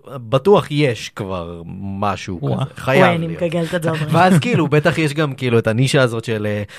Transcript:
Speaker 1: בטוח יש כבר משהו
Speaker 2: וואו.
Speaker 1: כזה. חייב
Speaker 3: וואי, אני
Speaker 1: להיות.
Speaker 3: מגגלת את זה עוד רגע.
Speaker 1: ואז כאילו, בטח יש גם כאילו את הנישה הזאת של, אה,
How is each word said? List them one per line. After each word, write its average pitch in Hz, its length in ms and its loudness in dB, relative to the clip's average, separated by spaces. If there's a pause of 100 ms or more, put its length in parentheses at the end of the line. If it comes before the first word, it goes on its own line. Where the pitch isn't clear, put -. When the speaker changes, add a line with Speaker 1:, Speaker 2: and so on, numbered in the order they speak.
Speaker 1:
בטוח 135 640 2
יש 143 440 0
כבר 87 460 -8 (380)
משהו 95 420 -4
Speaker 2:
וואו. 135 200 -2
Speaker 1:
כזה. 139 160 -4
חייב 135 260 2
Speaker 3:
וואי, 180 120 4
אני 165 120 -4
Speaker 1:
להיות. 165 160 -8
Speaker 3:
מגגלת 170 320 -2
את 165 80 -4
זה 165 60 -2
עוד 156 120 -4
רגע. 151 160 -4
Speaker 1:
ואז 185 220 6
כאילו, 180 280 2
בטח 147 300 2
יש 156 160 0
גם 147 200 0
כאילו 120 260 2
את 110 80 0
הנישה 131 340 2
הזאת 113 240 0
של, 110 240 -4
אה, 104 140 -4 (160)